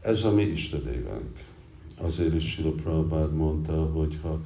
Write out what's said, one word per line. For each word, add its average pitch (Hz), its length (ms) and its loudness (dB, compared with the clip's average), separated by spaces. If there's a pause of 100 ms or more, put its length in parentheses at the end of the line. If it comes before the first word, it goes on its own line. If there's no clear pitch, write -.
ez 113 220 2
a 110 80 4
mi 104 120 6
istedévünk. - 1040 -4 (480)
Azért 82 360 0
is 78 180 0
Srila 78 200 0
Prabhupád 78 600 2
mondta, 78 520 2
hogy 78 360 0
ha, 80 240 -2